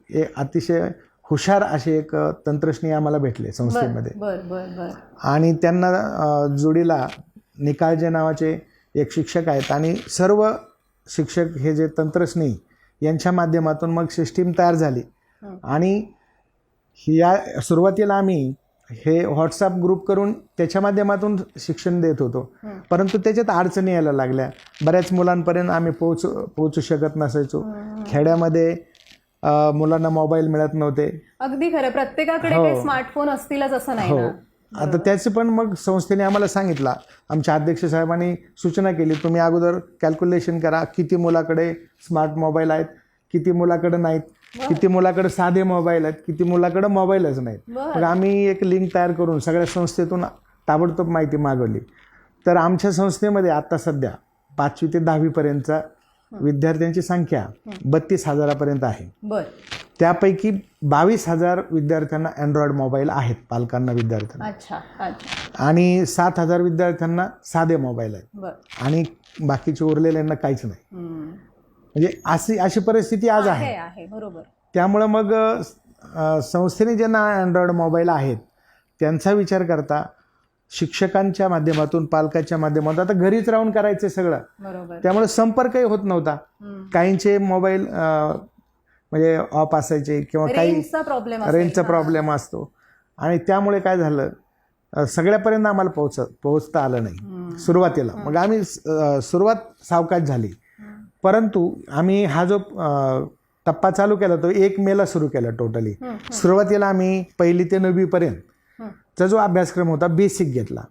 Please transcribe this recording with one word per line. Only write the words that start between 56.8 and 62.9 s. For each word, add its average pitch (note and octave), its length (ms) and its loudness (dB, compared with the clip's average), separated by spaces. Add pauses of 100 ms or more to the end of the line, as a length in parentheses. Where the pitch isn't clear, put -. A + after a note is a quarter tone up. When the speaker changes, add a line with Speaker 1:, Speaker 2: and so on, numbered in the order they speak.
Speaker 1:
संख्या E3+ 380 0
Speaker 2:
हं. - 300 -12 (140)
Speaker 1:
बत्तीस D#3+ 440 0
हजारापर्यंत C#3+ 560 0
आहे. G2 380 -6
Speaker 2:
बरं. G#3 200 -6 (580)
Speaker 1:
त्यापैकी F#3+ 520 2 (300)
बावीस E3 460 2
हजार F3 320 2 (100)
विद्यार्थ्यांना D#3 580 -2 (160)
Android D3 280 2
मोबाईल C3+ 380 0